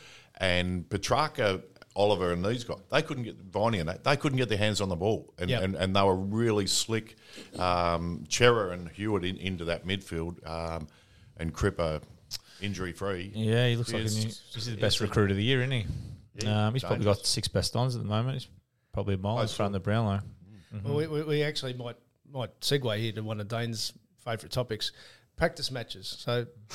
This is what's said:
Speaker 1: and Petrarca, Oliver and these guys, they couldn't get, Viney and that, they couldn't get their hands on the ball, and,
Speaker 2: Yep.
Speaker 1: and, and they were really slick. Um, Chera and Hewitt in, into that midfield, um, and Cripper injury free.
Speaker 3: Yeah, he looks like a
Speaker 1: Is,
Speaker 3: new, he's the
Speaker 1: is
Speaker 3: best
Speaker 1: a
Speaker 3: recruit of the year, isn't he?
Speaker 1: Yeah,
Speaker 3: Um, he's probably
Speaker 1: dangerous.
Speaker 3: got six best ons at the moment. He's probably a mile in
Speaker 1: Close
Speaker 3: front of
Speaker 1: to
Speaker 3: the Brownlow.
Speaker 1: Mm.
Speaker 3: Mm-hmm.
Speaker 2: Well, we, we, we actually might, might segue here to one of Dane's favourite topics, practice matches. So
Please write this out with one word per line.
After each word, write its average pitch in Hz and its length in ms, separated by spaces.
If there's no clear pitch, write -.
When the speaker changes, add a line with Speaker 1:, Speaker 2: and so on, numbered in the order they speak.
Speaker 1:
and 90 540
Petrarca, 113 720
Oliver 95 380
and 87 140
these 113 180
guys, - 140
they 127 120
couldn't 127 240
get, 104 100
Viney 101 440
and 80 100
that, - 160
they 143 100
couldn't 139 220
get 127 100
their 104 100
hands 104 220
on 101 80
the 92 80
ball, 95 420
and, 90 120
Speaker 2:
Yep. 120 140
Speaker 1:
and, 95 120
and 95 200
they 98 60
were 98 140
really 104 520
slick. 110 500
Um, 87 680
Chera 117 460
and 87 160
Hewitt 98 360
in, 92 120
into 87 280
that 82 200
midfield, 85 640
um, 82 400
and 80 160
Cripper 80 480
injury 95 320
free. 95 420
Speaker 3:
Yeah, 110 320
he 117 80
looks 117 160
like 110 120
a - 20
Speaker 1:
Is, 107 120
Speaker 3:
new, 110 140
he's 113 120
the 120 80
Speaker 1:
is 107 40
Speaker 3:
best 107 240
Speaker 1:
a - 20
Speaker 3:
recruit 101 280
of 98 60
the 101 60
year, 131 180
isn't 131 100
he? 117 140
Speaker 1:
Yeah, 107 320
Speaker 3:
Um, 110 60
he's 131 100
probably 117 160
Speaker 1:
dangerous. 104 180
Speaker 3:
got - 80
six - 220
best - 280
ons 123 200
at 113 60
the 104 60
moment. 117 280
He's 131 120
probably 98 220
a - 20
mile 101 160
in 120 60
Speaker 1:
Close 104 160
Speaker 3:
front 101 200
of 92 60
Speaker 1:
to - 20
Speaker 3:
the - 0
Brownlow. 101 360
Speaker 1:
Mm. 98 580
Speaker 3:
Mm-hmm. 98 100
Speaker 2:
Well, 143 100
we, 156 100
we, 151 160
we 151 200
actually 147 300
might, 120 240
might 131 300
segue 123 360
here 113 160
to 110 80
one 107 200
of 101 60
Dane's 113 460
favourite - 280
topics, 123 400
practice 165 360
matches. 117 480
So 120 260